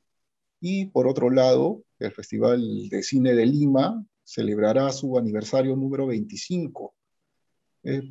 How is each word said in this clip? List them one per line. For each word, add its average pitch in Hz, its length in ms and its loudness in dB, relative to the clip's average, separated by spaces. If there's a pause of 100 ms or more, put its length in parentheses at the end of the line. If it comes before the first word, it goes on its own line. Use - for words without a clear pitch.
(600)
Y 190 260 -4
por 127 200 0
otro 131 240 0
lado, 127 520 4 (160)
el 110 140 -6
Festival 113 760 -2
de 101 120 -4
Cine 127 320 2
de 117 120 4
Lima 147 580 2 (180)
celebrará 107 720 0
su 135 240 -2
aniversario 120 600 0
número 135 300 -2
veinticinco, 123 880 -6 (880)
eh, 139 160 -4 (100)